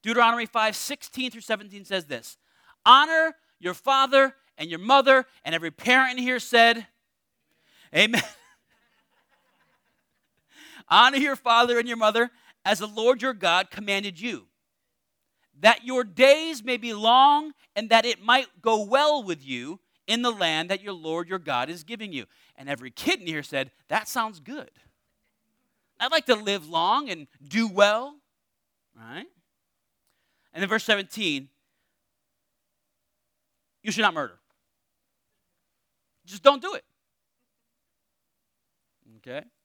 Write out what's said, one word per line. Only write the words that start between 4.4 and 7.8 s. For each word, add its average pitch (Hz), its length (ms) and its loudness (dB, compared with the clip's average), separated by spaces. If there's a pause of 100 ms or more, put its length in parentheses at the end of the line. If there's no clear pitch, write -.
and 160 140 -12
your 165 80 -10
mother," 262 480 4 (180)
and 156 100 -6
every 165 160 -6
parent 254 460 0
in 247 80 -6
here 254 140 -2
said, 233 480 2 (1080)